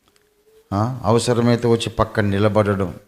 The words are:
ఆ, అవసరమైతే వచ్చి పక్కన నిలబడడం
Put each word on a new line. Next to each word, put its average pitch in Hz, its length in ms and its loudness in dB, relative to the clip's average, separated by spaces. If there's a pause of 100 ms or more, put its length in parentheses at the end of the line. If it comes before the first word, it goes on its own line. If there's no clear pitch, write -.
(720)
ఆ, 117 300 -2
అవసరమైతే 120 640 2
వచ్చి 117 220 0
పక్కన 107 360 -2
నిలబడడం 101 680 0 (140)